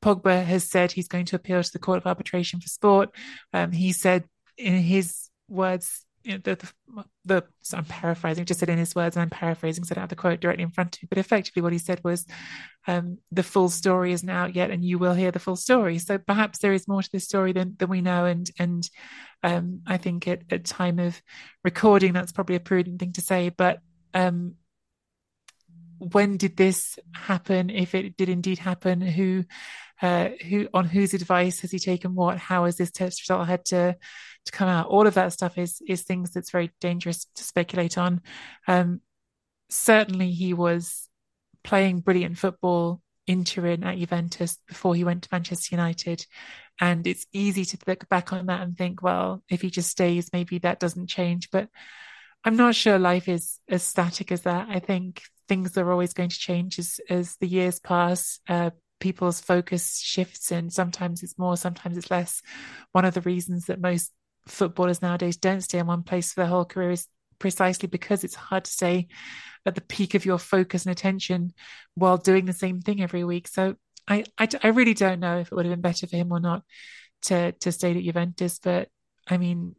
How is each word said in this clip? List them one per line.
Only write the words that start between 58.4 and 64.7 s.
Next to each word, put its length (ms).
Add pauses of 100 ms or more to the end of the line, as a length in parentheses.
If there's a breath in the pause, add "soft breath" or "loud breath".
Uh, 240 (280)
people's 420
focus 580
shifts, 520
and 200
sometimes 500
it's 160
more, 200
sometimes 400
it's 120
less. 320 (520 loud breath)
One 120
of 80
the 80
reasons 440
that 140
most 320 (360)
footballers 540